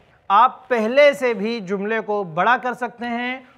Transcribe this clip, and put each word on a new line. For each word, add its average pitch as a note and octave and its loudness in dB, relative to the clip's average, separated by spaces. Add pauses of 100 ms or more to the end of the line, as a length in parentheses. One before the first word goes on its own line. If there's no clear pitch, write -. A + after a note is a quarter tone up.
(300)
आप A#3+ 4
पहले C4 4
से B3+ -2
भी A3 -4
जुमले G3+ -4
को G3+ -4
बड़ा F3+ 0
कर B3 -6
सकते A#3+ -8
हैं B3 -8